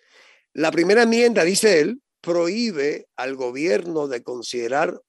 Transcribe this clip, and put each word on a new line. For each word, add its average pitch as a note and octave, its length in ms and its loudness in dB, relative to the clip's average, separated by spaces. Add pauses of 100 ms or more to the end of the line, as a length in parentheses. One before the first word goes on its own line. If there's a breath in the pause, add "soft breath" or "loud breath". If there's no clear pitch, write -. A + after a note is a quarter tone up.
(520 soft breath)
La D#3+ 200 -2
primera F#3 320 4
enmienda, A3+ 420 4
dice G3 340 4
él, F#3+ 220 -2 (200)
prohíbe F3 960 -2
al C3 200 -8
gobierno D#3 720 -4
de B2 160 -8
considerar, B2 840 -4